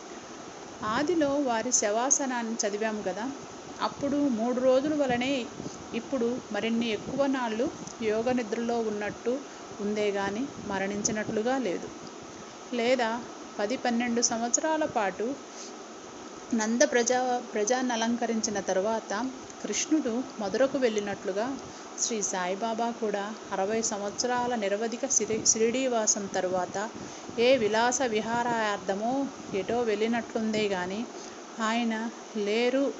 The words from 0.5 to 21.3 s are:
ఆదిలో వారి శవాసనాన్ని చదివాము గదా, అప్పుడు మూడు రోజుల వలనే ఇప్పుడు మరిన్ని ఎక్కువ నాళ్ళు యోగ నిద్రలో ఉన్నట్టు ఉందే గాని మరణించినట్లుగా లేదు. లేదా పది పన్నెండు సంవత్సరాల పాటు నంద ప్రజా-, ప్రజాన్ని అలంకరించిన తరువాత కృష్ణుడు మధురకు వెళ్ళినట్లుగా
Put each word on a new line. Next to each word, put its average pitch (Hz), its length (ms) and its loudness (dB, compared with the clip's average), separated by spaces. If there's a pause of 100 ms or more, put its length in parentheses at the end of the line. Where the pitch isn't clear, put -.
ఆదిలో 285 540 4
వారి 240 320 2
శవాసనాన్ని 240 840 2
చదివాము 214 460 -2
గదా, 190 240 -4 (560)
అప్పుడు 269 360 0 (120)
మూడు 233 300 2
రోజుల 262 340 4
వలనే 254 400 2 (600)
ఇప్పుడు 240 460 0 (120)
మరిన్ని 226 380 0
ఎక్కువ 262 360 0
నాళ్ళు 247 400 0 (360)
యోగ 226 300 2
నిద్రలో 233 480 0
ఉన్నట్టు 208 540 -2 (480)
ఉందే 208 300 2
గాని 196 300 0 (260)
మరణించినట్లుగా 214 880 0
లేదు. 190 300 -2 (840)
లేదా 240 340 4 (460)
పది 214 240 0
పన్నెండు 240 440 2
సంవత్సరాల 240 640 2
పాటు 202 400 0 (1300)
నంద 226 280 4
ప్రజా-, 247 580 4 (140)
ప్రజాన్ని 247 400 2
అలంకరించిన 226 640 0
తరువాత 196 520 0 (500)
కృష్ణుడు 247 520 2 (260)
మధురకు 220 380 2
వెళ్ళినట్లుగా 208 680 0 (520)